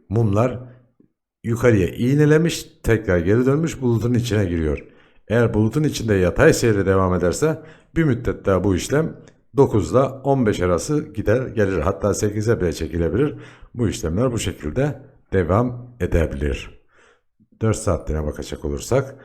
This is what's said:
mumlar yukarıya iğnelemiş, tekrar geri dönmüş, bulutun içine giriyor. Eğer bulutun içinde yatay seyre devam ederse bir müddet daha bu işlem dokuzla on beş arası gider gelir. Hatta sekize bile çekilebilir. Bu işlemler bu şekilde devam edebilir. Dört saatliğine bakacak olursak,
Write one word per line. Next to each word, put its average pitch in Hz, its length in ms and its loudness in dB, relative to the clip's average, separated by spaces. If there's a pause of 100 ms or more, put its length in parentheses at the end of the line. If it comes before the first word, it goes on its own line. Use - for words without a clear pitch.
mumlar 110 520 0 (840)
yukarıya 113 440 2
iğnelemiş, 151 760 2 (160)
tekrar 98 360 2
geri 104 280 2
dönmüş, 139 340 0
bulutun 120 340 0
içine 107 300 0
giriyor. 82 400 -2 (440)
Eğer 117 260 2
bulutun 110 280 0
içinde 110 320 -2
yatay 98 380 6
seyre 107 340 2
devam 95 280 2
ederse 90 480 0 (340)
bir 165 80 0
müddet 113 420 -2
daha 92 180 2
bu 98 120 2
işlem 147 400 -2 (400)
dokuzla 120 640 2
on 135 240 0
beş 90 140 0
arası 90 520 -2
gider 120 340 0
gelir. 95 320 0
Hatta 92 360 0
sekize 104 460 -2
bile 85 120 0
çekilebilir. 85 640 -2 (400)
Bu 120 140 -2
işlemler 90 440 -2
bu 113 60 -4
şekilde 98 640 -6 (300)
devam 98 680 0
edebilir. 73 840 -4 (800)
Dört 113 140 0
saatliğine 78 500 -4
bakacak - 380 -10
olursak, 95 500 -2 (100)